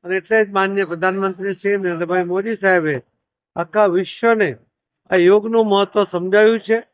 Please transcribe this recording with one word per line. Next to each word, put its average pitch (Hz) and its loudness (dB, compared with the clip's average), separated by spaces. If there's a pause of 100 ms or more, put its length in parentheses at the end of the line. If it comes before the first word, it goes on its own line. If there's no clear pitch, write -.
અને 180 -4
એટલે 220 0
જ 208 2
માનનીય 196 0
પ્રધાનમંત્રી 190 -4
શ્રી 202 -2
નરેન્દ્રભાઈ 175 -4
મોદી 202 -4
સાહેબે 175 0 (600)
આખા 202 0
વિશ્વને 202 0 (600)
આ 185 2
યોગનું 214 2
મહત્વ 196 2
સમજાવ્યું 208 2
છે. 226 0 (160)